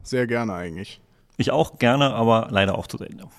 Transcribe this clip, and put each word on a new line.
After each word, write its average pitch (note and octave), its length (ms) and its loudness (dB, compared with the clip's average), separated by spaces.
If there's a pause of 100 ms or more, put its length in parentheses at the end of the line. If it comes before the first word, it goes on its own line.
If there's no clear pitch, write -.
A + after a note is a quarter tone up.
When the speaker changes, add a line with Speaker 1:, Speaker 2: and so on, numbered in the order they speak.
Speaker 1:
Sehr B2+ 240 -2
gerne A#2 280 -2
eigentlich. F2 480 -10 (340)
Speaker 2:
Ich - 140 0
auch D3+ 280 0
gerne, C3+ 360 4
aber A2+ 360 4
leider G2 280 2
auch - 80 -8
zu - 100 -10
selten, - 220 -14
ja. - 80 -20 (120)